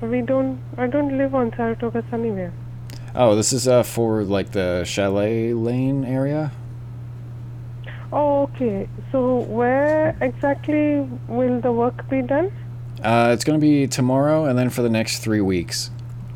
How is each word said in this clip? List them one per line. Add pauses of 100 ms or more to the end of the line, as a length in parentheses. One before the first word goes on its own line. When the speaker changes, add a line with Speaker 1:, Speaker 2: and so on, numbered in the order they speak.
Speaker 1:
we
don't, (160)
I
don't
live
on
Saratoga
Sunnyvale. (640)
Speaker 2:
Oh,
this
is,
uh,
for,
like,
the
Chalet
Lane
area? (1600)
Speaker 1:
Oh,
okay. (240)
So
where
exactly (280)
will
the
work
be
done? (500)
Speaker 2:
Uh,
it's
gonna
be
tomorrow
and
then
for
the
next
three
weeks. (460)